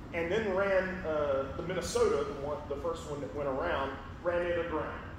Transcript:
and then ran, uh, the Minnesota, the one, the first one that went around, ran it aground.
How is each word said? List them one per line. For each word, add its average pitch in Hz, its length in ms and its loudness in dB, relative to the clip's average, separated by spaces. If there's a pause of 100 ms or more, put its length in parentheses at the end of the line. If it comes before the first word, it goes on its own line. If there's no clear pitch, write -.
(140)
and 170 180 0
then 202 240 2
ran, 190 320 4 (160)
uh, 147 400 2 (120)
the 170 80 -4
Minnesota, 160 600 2
the 143 220 -4
one, 147 100 -2 (140)
the 139 60 -2
first 160 340 -4
one 143 100 -4
that 127 140 -6
went 143 140 -2
around, 139 440 0 (300)
ran 175 240 2
it 170 180 2
aground. - 360 -2 (180)